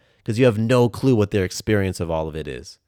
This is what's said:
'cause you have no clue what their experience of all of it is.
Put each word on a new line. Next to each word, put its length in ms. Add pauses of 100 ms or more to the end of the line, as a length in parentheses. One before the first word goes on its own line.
(240)
'cause 140
you 80
have 120
no 320
clue 260
what 160
their 140
experience 540
of 120
all 160
of 80
it 120
is. 300 (100)